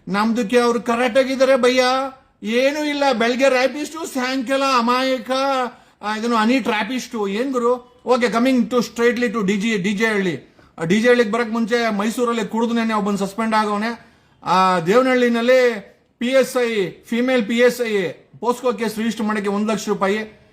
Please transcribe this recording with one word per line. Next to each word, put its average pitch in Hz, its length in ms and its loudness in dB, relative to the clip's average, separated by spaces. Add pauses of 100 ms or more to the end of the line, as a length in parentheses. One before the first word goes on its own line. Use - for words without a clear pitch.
ನಮ್ದಕ್ಕೆ 220 520 0
ಅವ್ರು 240 220 2
ಕರೆಕ್ಟ್ 240 380 0
ಆಗಿದ್ದಾರೆ 262 360 2
ಭಯ್ಯ, 254 280 2 (600)
ಏನೂ 269 400 0
ಇಲ್ಲ. 285 200 -2 (100)
ಬೆಳಗ್ಗೆ 240 360 2
ರ್ಯಾಪಿಸ್ಟು, 285 560 -2
ಸಾಯಂಕಾಲ 262 580 -2 (140)
ಅಮಾಯಕ, 247 540 0 (680)
ಆ, 208 140 -6
ಇದನ್ನು 233 200 -2
ಹನಿ 226 240 4
ಟ್ರಾಪಿಸ್ಟು. 220 680 -4
ಏನ್ 240 260 -4
ಗುರು? 240 520 -2
ಓಕೆ, 240 200 2
coming 233 460 2
to 247 80 0
straightly 233 580 0
to 208 80 -2
ಡಿ 202 120 2
ಜಿ, 220 200 0
ಡಿ 196 160 -2
ಜೆ 220 140 0
ಹಳ್ಳಿ. 190 480 -4 (240)
ಆ, 165 40 -6
ಡಿ 196 180 2
ಜೆ 240 80 4
ಹಳ್ಳಿಗೆ 240 220 4
ಬರಕ್ 226 180 -2
ಮುಂಚೆ 226 460 -2
ಮೈಸೂರಲ್ಲಿ 226 500 -2
ಕುಡಿದು 240 280 -2
ನೆನ್ನೆ 226 200 -2
ಒಬ್ಬನ್ 202 240 -2
ಸಸ್ಪೆಂಡ್ 220 380 -2
ಆಗವನೆ. 208 500 -2 (380)
ಆ, 185 360 2
ದೇವನಹಳ್ಳಿನಲ್ಲಿ 247 960 2 (440)
ಪಿ 233 100 -4
ಎಸ್ 262 300 2
ಐ, 226 320 0
ಫಿಮೇಲ್ 247 560 -2
ಪಿ 233 120 -2
ಎಸ್ 247 240 2
ಐ 214 220 -2 (360)
ಪೋಸ್ಕೋ 240 340 -2
ಕೇಸ್ 208 240 -4
ರಿಜಿಸ್ಟರ್ 220 280 -2
ಮಾಡಕ್ಕೆ 208 240 -2
ಒಂದ್ 208 180 -2
ಲಕ್ಷ 214 220 -4
ರೂಪಾಯಿ. 202 500 -2 (140)